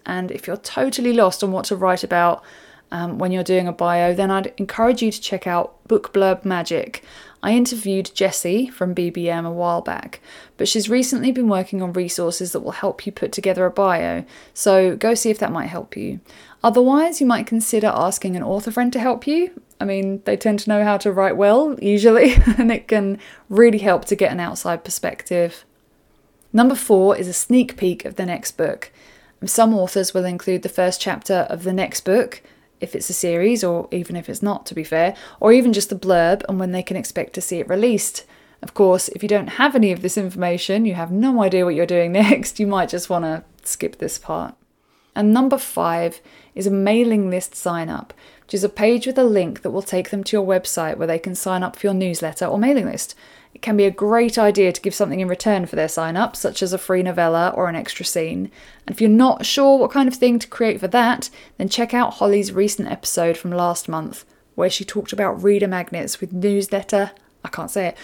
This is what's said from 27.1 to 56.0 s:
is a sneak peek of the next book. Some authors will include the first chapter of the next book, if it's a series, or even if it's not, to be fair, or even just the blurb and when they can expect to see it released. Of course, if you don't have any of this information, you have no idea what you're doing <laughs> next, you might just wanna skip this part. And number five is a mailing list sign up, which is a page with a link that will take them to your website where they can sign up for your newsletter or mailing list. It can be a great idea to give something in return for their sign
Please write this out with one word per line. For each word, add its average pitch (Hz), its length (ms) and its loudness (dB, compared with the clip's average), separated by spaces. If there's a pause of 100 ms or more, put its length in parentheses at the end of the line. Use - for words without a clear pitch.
is 180 100 -6
a 180 60 -8
sneak 240 440 2
peek 180 280 -2
of - 100 -12
the 185 100 -4
next - 280 -8
book. - 380 -4 (540)
Some 226 300 4
authors 185 380 0
will 185 120 0
include 180 380 -4
the 190 60 -6
first 180 300 0
chapter 190 500 -2
of 170 140 -8
the 185 100 -2
next - 320 -4
book, 233 360 0 (380)
if - 160 -8
it's - 140 -8
a 185 40 -6
series, 185 500 0
or 170 280 -2
even 175 240 -6
if 170 140 -10
it's - 140 -8
not, 202 240 -4
to - 80 -14
be 160 80 -6
fair, 165 320 0 (240)
or 214 120 6
even 247 220 6
just 202 160 -2
the 202 60 -8
blurb 180 520 2
and 190 120 -2
when 185 120 -4
they 180 120 -4
can 190 140 -6
expect - 360 -8
to 185 80 -8
see 175 180 -6
it - 100 -6
released. 208 560 0 (360)
Of - 120 -14
course, 185 360 4
if - 120 -12
you 208 80 -2
don't 202 180 0
have 277 280 0
any 208 160 4
of 175 100 -4
this 185 160 -4
information, 185 680 -2
you 196 100 0
have 170 160 -6
no 233 300 2
idea 185 240 2
what 170 100 0
you're 170 100 2
doing 175 260 2
<laughs> 202 120 4
next, 127 360 2
you 208 80 0
might 190 220 -2
just 175 200 -8
wanna 165 340 -4 (200)
skip - 340 -8
this - 200 -8
part. - 380 -10 (600)
And 208 180 4
number 262 240 4
five 170 640 -4 (340)
is 190 120 -4
a 190 40 0
mailing 208 580 2
list 180 260 -6
sign 170 340 -6
up, - 240 -10 (280)
which - 120 -12
is 196 120 -2
a 208 40 -2
page 226 380 2
with 254 100 -2
a 262 60 6
link 196 380 2
that 175 100 -6
will 190 100 -4
take 185 280 -4
them 196 160 -4
to 214 120 0
your 196 80 0
website 185 520 -2
where 165 100 -4
they 165 120 -2
can 180 160 -8
sign 185 280 -4
up 180 140 -8
for 202 100 -2
your 196 60 0
newsletter 175 520 -4
or 202 140 0
mailing 247 260 2
list. - 300 -8 (400)
It - 60 -20
can 214 160 0
be 202 80 6
a 196 60 4
great 226 460 2
idea 202 360 4
to - 80 -12
give 202 120 -2
something 185 280 -2
in 185 80 -2
return 185 360 0
for - 120 -8
their 156 100 0
sign 165 300 -4